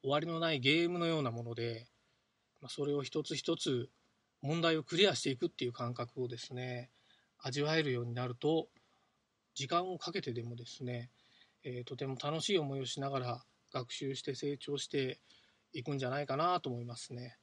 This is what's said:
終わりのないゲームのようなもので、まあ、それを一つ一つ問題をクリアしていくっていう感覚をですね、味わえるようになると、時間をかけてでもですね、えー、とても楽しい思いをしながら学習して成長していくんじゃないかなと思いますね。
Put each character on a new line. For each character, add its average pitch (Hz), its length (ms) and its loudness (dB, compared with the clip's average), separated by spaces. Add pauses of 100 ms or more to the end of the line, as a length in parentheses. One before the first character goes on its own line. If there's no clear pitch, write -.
終 135 100 0
わ 147 80 6
り 156 80 0
の 165 140 0
な 165 100 4
い 143 80 2
ゲ 156 280 6
ー - 20 4
ム 175 100 0
の 170 60 4
よ 160 160 4
う - 20 2
な 120 80 2
も 117 120 -4
の 117 120 -4
で、 117 320 -4 (760)
ま 135 60 -14
あ、 - 20 -14
そ 143 160 -2
れ 143 80 2
を 143 100 0
一 151 200 -2
つ 156 120 -4
一 165 220 0
つ 123 320 0 (520)
問 160 200 0
題 165 160 6
を 151 60 0
ク - 120 -6
リ 190 100 8
ア 165 100 6
し - 60 -2
て 135 100 2
い 131 40 2
く - 120 0
っ - 20 0
て - 160 -4
い - 20 0
う 120 60 -2
感 120 200 -2
覚 123 300 -4
を 120 60 -2
で 117 80 -8
す - 160 -12
ね、 123 360 -6 (480)
味 135 240 -2
わ 156 140 4
え 160 80 6
る 139 80 2
よ 120 120 2
う - 20 -2
に 120 80 -4
な 123 120 0
る 123 100 -4
と、 156 340 4 (840)
時 135 140 -4
間 180 240 2
を 170 60 -4
か 170 160 -6
け 185 80 0
て 127 100 -4
で 117 120 -4
も 120 120 -8
で 117 100 -12
す - 200 -10
ね、 120 260 -6 (540)
え 123 160 -6
ー、 - 20 -8
と 123 140 -8
て 139 80 -4
も 135 180 -2
楽 151 160 0
し 202 140 0
い 180 40 4
思 139 200 0
い - 20 -2
を 131 60 -2
し 139 160 -6
な 139 80 -2
が 139 100 0
ら 123 260 -4 (280)
学 123 180 -4
習 135 240 -4
し - 60 -8
て 143 120 -4
成 143 240 -2
長 143 200 -4
し - 100 -6
て 131 320 0 (540)
い 131 100 -6
く 147 100 -2
ん 139 60 0
じ 131 60 0
ゃ 123 40 0
な 139 120 0
い 143 40 -2
か 135 120 0
な 175 240 4
と 139 80 -4
思 120 120 -4
い 120 40 -6
ま 120 100 -8
す - 180 -12
ね。 123 300 -12